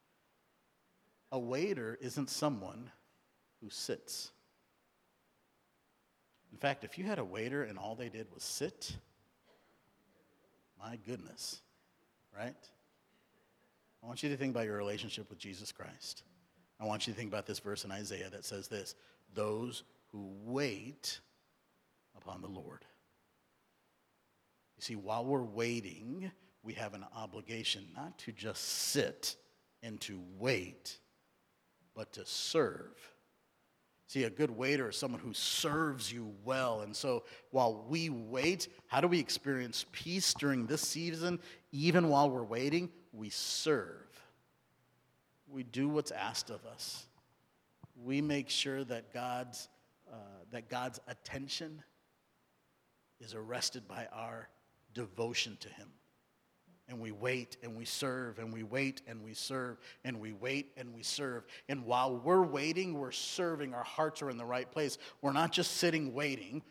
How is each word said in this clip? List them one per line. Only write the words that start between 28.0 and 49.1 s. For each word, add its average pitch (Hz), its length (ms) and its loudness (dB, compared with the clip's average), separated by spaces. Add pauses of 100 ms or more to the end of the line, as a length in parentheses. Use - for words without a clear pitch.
to - 120 -10
just 107 320 -6
sit - 720 2 (480)
and 107 180 -8
to 95 200 -6 (160)
wait, 101 640 0 (960)
but 110 180 -8
to 95 120 -10
serve. - 720 2 (1120)
See, 135 160 2
a 113 60 4
good 139 200 2
waiter 127 400 2
is - 80 -4
someone 123 240 -2
who 110 120 -6
serves 147 800 2
you 113 220 -6 (100)
well. 123 380 2
And 107 140 -6
so 123 300 2 (260)
while 113 360 6
we 165 220 0
wait, 131 580 2 (200)
how 135 140 6
do 180 60 8
we 175 120 8
experience 127 720 0
peace 180 420 2
during 135 320 4
this 147 160 2
season? 170 580 0 (320)
Even 165 380 8
while 143 200 10
we're 127 140 0
waiting, 143 460 2 (240)
we 107 160 -6
serve. - 800 0 (1400)
We 139 140 -6
do 123 280 2
what's 151 220 2
asked 104 380 -2
of 107 160 -8
us. - 400 -10 (960)
We 135 180 2
make 143 280 2
sure 135 340 0
that 117 300 -6